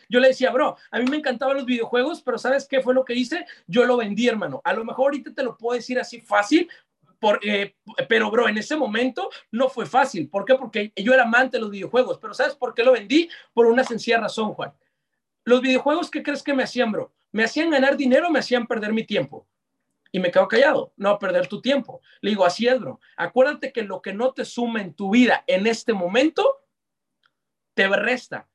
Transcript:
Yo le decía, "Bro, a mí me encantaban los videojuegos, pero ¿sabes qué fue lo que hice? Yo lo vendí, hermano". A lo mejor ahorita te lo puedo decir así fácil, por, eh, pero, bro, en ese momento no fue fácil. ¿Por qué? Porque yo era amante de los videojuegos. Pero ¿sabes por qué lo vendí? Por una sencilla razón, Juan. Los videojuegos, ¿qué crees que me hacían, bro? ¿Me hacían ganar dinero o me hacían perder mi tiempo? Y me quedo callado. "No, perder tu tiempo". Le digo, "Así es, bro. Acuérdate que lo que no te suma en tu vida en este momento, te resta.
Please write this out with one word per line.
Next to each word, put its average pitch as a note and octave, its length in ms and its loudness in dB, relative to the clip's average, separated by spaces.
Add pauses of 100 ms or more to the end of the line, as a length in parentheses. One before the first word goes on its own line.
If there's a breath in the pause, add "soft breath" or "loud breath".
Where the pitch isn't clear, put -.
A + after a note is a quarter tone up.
Yo B3 120 2
le C4 80 8
decía, B3+ 240 0
"Bro, C#4 240 0 (160 loud breath)
a A3+ 80 -4
mí B3+ 100 0
me D4+ 60 -2
encantaban C4+ 400 -2
los C4 100 -8
videojuegos, B3 560 -2
pero A#3 160 -4
¿sabes C4+ 300 -2
qué C4 120 0
fue B3+ 140 2
lo C4 100 2
que A#3+ 100 -6
hice? B3+ 300 -4 (220 loud breath)
Yo A#3 180 4
lo B3+ 120 2
vendí, A3 320 0
hermano". F3 360 -4
A F3+ 100 0
lo A3+ 100 -6
mejor B3 220 0
ahorita C#4+ 280 -6
te C#4+ 80 -6
lo B3 160 -6
puedo A#3 180 -4
decir B3 220 -4
así A#3+ 220 -10
fácil, G#3 480 2 (500 loud breath)
por, G#3 260 2
eh, G3+ 300 -2 (340)
pero, A3 220 2
bro, A3+ 180 2
en G#3+ 100 -2
ese D4+ 180 -4
momento B3+ 520 -2 (220 loud breath)
no C4 180 0
fue A#3+ 180 -8
fácil. A#3+ 420 0
¿Por G3 160 -6
qué? C4 100 4
Porque A3 420 -4
yo G#3 160 0
era B3+ 120 6
amante B3 340 2
de A3 40 -6
los G#3 80 -8
videojuegos. G3+ 480 -2
Pero G#3+ 140 -14
¿sabes C#4 220 -2
por A3+ 200 -6
qué A#3+ 100 0
lo B3+ 80 6
vendí? B3 360 2 (240 loud breath)
Por A#3 140 4
una A#3+ 180 4
sencilla A#3 360 -2
razón, G#3 340 -4
Juan. - 180 -10 (720)
Los B3 160 4
videojuegos, C4 500 0
¿qué C#4 120 -8
crees - 200 -6
que C#4+ 120 -2
me B3+ 80 2
hacían, A#3 300 -2
bro? - 200 -8 (200)
¿Me A3 120 0
hacían D#4 260 0
ganar C#4 260 2
dinero C#4+ 320 2
o - 20 0
me C#4+ 80 2
hacían B3 280 -2
perder G#3+ 260 -4
mi A3 120 -2
tiempo? - 420 -6 (680)
Y F#3 80 -4
me F3 100 0
quedo F#3+ 180 4
callado. C#4 480 2
"No, G3+ 220 0
perder - 280 -2
tu G3 140 -10
tiempo". C4+ 400 -2 (200 soft breath)
Le A#3 100 -4
digo, G3 140 2
"Así G3 220 0
es, B3+ 140 2
bro. - 200 -12 (160 soft breath)
Acuérdate B3+ 560 0
que A3+ 100 -6
lo F#3+ 200 -10
que F#3+ 120 -10
no B3 180 -2
te A#3+ 120 -8
suma A3+ 360 -6
en F3+ 140 -12
tu F#3+ 160 -6
vida A3+ 360 4
en F#3 200 2
este A3+ 260 -2
momento, C4 680 0 (1120)
te G3 140 2
resta. G3+ 680 -2